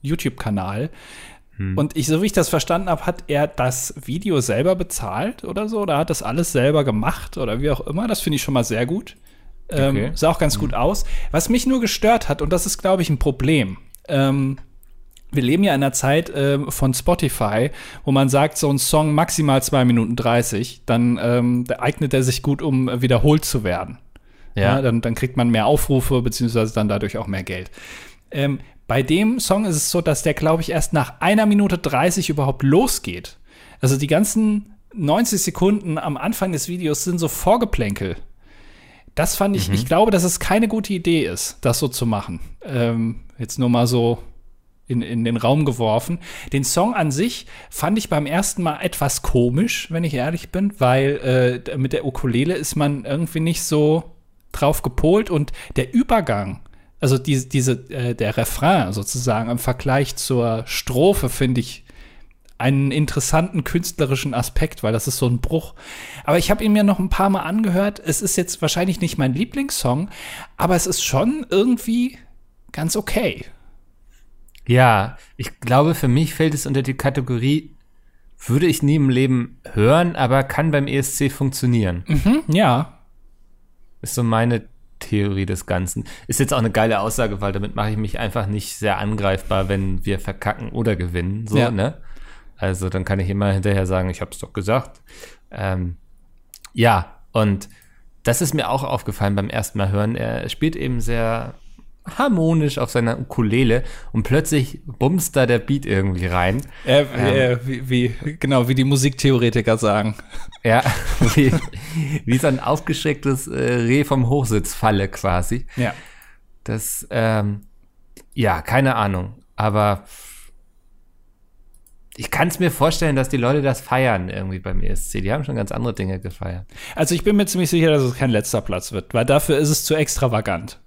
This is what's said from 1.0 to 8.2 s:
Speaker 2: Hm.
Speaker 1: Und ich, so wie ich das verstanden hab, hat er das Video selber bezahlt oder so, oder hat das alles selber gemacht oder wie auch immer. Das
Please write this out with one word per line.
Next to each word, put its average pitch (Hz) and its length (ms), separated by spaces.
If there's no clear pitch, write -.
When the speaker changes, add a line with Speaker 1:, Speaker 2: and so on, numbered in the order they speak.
Speaker 2:
Hm. 95 200
Speaker 1:
Und 147 200
ich, 147 100
so 156 140
wie 214 60
ich 202 60
das 170 160
verstanden 175 400
hab, 160 160
hat 170 220
er 147 200
das 127 460
Video 165 360
selber 127 340
bezahlt 156 680
oder 214 240
so, 214 140
oder 170 160
hat 165 120
das - 140
alles 160 280
selber 143 320
gemacht 120 540
oder 117 240
wie 147 80
auch 135 120
immer. 196 260
Das 220 140